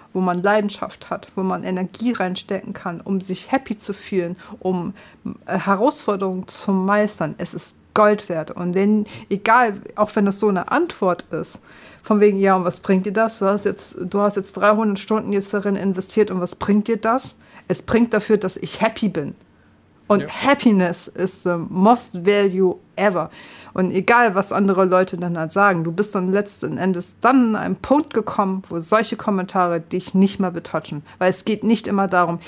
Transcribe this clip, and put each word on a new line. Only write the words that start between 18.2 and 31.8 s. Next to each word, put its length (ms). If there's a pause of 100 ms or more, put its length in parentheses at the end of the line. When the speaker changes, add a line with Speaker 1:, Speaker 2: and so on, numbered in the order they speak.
Speaker 1:
dass 180
ich 240
happy 280
bin. 260 (760)
Und 140
Speaker 2:
Ja. 60
Speaker 1:
Happiness 760
is 380
the 100 (140)
most 580
value 500 (200)
ever. 340 (420)
Und 200
egal, 420
was 180
andere 320
Leute 320
dann 220
halt 140
sagen, 320
du 80
bist 220
dann 180
letzten 460
Endes 420
dann 340
an 20
einen 200
Punkt 380
gekommen, 540
wo 120
solche 360
Kommentare 640
dich 340
nicht 260
mehr 100
betatschen. 520 (160)
Weil 120
es 140
geht 180
nicht 240